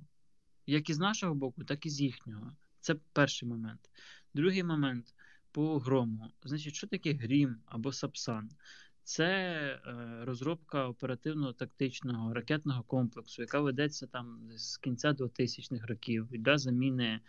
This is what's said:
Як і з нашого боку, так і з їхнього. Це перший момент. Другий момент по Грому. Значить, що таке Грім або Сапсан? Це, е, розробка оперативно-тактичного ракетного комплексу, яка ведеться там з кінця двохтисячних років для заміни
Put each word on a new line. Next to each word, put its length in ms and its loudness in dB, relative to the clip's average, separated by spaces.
Як 240 2
і 40 2
з 40 0
нашого 360 2
боку, 300 -2
так 220 -4
і 40 -2
з 100 -2
їхнього. 560 -2
Це 140 2
перший 360 4
момент. 420 -6
Другий 300 4
момент 500 0
по 260 2
Грому. 520 2
Значить, 300 -6
що 120 -8
таке 280 0
Грім 420 4
або 260 -4
Сапсан? 580 -4
Це, 200 0
е, 380 -10
розробка 640 -2
оперативно-тактичного 1500 -2
ракетного 480 0
комплексу, 600 -2
яка 180 2
ведеться 460 0
там 440 -10
з 260 -8
кінця 360 2
двохтисячних 760 -2
років 440 -2
для 280 4
заміни 720 2